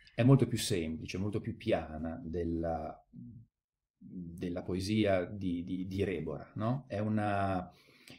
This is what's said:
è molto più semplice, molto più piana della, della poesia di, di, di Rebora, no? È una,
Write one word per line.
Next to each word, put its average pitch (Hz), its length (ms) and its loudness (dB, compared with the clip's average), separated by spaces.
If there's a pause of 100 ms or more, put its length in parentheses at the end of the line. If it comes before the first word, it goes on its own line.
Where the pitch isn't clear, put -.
(140)
è 117 100 2
molto 127 240 10
più 110 100 0
semplice, 82 600 -2
molto 101 240 -2
più - 160 -6
piana 80 680 -2
della, 82 840 -2 (920)
della 87 640 -8
poesia 95 640 2
di, 92 380 -2
di, 92 240 -4
di 95 160 0
Rebora, 78 520 -4
no? 120 320 -2
È 101 120 -4
una, 101 680 0 (500)